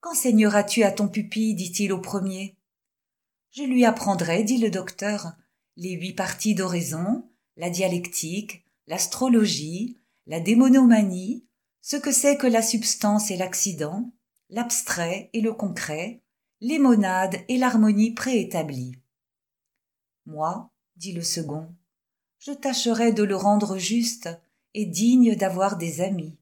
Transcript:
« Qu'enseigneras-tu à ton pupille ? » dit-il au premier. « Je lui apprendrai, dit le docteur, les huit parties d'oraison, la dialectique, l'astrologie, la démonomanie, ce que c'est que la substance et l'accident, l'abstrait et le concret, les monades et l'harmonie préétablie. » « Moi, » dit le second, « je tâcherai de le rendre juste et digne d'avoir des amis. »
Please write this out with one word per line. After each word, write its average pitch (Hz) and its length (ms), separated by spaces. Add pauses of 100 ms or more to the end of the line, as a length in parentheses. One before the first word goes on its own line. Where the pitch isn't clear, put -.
« - 0
Qu'enseigneras-tu 214 800
à 196 80
ton 202 160
pupille ? » 220 480
dit-il 185 380
au 180 80
premier. « 190 560 (920)
Je 269 120
lui 254 220
apprendrai, 196 580
dit 233 140
le 226 120
docteur, 185 600 (460)
les 180 160
huit 180 200
parties 190 400
d'oraison, 175 760 (240)
la 170 160
dialectique, 175 920 (220)
l'astrologie, 190 1120 (300)
la 156 120
démonomanie, 226 1080 (340)
ce - 140
que 285 160
c'est 285 260
que 285 80
la 226 160
substance 214 680
et 180 60
l'accident, 185 760 (360)
l'abstrait 196 840
et 226 80
le 220 120
concret, 180 680 (400)
les 262 160
monades 196 600 (100)
et 254 100
l'harmonie 226 560
préétablie. » « 156 800 (1300)
Moi, » 160 440 (260)
dit 175 160
le 170 100
second, « 160 520 (640)
je - 140
tâcherai 233 600
de 208 120
le 196 120
rendre 190 440
juste 220 500 (460)
et 214 100
digne 226 500
d'avoir 190 420
des 165 240
amis. » 175 400